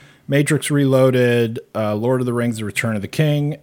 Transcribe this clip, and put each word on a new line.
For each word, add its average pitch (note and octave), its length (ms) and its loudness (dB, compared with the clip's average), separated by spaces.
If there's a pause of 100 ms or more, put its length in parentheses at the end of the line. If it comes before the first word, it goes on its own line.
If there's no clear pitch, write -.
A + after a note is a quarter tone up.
(280)
Matrix C#3+ 420 0
Reloaded, B2+ 880 2 (140)
uh, G#2+ 220 -2
Lord B2 240 0
of B2+ 60 -2
the B2 80 -2
Rings, A#2+ 240 -2
The A2 80 -8
Return A2 300 -4
of G2+ 60 -4
the G2 60 -6
King, D3 540 -2